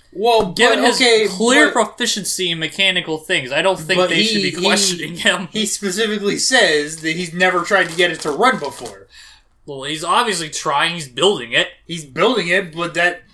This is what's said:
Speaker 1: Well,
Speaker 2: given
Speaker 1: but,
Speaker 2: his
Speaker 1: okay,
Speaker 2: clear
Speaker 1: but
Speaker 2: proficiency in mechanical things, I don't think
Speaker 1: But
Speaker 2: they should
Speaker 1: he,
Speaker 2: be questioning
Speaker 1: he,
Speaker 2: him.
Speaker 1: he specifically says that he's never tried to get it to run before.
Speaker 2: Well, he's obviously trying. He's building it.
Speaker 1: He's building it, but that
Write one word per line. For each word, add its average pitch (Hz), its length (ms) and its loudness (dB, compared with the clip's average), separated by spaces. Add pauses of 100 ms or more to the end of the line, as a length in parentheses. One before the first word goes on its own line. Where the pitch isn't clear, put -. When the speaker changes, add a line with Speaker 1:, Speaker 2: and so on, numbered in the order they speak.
(140)
Speaker 1:
Well, 214 400 2
Speaker 2:
given 240 260 4
Speaker 1:
but, 254 80 2
Speaker 2:
his 240 100 4
Speaker 1:
okay, 226 300 4
Speaker 2:
clear 240 380 4
Speaker 1:
but 294 80 0
Speaker 2:
proficiency 208 760 -2
in 165 100 -4
mechanical 165 580 -2
things, 156 340 -2
I 147 100 0
don't 190 180 2
think 165 200 -2
Speaker 1:
But 180 100 2
Speaker 2:
they 170 140 2
should 214 200 0
Speaker 1:
he, 180 120 -2
Speaker 2:
be 175 60 -6
questioning 180 540 0
Speaker 1:
he, - 40 -10
Speaker 2:
him. 180 320 -8
Speaker 1:
he 214 140 -4
specifically 208 720 -4
says 160 640 0
that 160 160 -4
he's 175 160 -8
never 180 300 2
tried 185 260 0
to 160 60 -10
get 175 160 2
it 156 100 -8
to 156 100 -2
run 208 280 2
before. - 480 -12 (580)
Speaker 2:
Well, 139 180 -10
he's 151 200 -6
obviously 185 460 0
trying. 156 440 0
He's 156 160 -8
building 143 420 2
it. 156 160 2 (180)
Speaker 1:
He's 165 200 -10
building 175 420 2
it, 180 260 0
but 170 200 -6
that 170 300 0 (100)